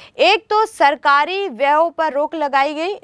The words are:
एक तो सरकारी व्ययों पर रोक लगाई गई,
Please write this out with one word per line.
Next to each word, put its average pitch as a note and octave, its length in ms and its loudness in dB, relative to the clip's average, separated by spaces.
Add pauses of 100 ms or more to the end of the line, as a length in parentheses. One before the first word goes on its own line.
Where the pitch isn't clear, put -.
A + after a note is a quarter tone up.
(180)
एक F4+ 320 2
तो G#4+ 160 2
सरकारी D4+ 840 0
व्ययों D4 420 0
पर D#4+ 220 -4
रोक D4+ 220 -4
लगाई C#4+ 400 -2
गई, E4+ 300 -6